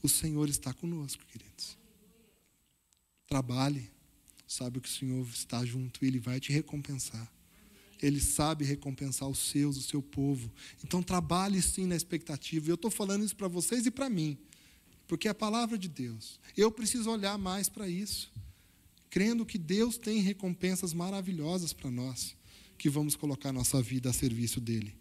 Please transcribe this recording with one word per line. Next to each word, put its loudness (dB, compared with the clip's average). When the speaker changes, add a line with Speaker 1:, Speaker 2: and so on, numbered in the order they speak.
Speaker 1:
O 2
Senhor 2
está -2
conosco, -6
queridos. -14
Speaker 2:
Aleluia. -20
Speaker 1:
Trabalhe, 0
sabe -6
que -8
o -6
Senhor -2
está -4
junto -4
e 4
Ele 2
vai -2
te -4
recompensar. -4
Speaker 2:
Amém. -20
Speaker 1:
Ele 4
sabe 2
recompensar -4
os -2
seus, 2
o -6
seu -2
povo. -2
Então 2
trabalhe 2
sim 0
na 2
expectativa. -2
E 2
eu 4
tô 0
falando 0
isso -4
pra -2
vocês 0
e 4
pra -2
mim, 0
porque -2
é 6
a 0
palavra 0
de -4
Deus. -8
Eu 8
preciso 0
olhar 0
mais 0
pra -4
isso, -4
crendo 4
que -4
Deus 2
tem 2
recompensas 0
maravilhosas -2
pra -6
nós, -4
que 4
vamos 2
colocar -2
nossa 4
vida 0
a 2
serviço 0
dele. -2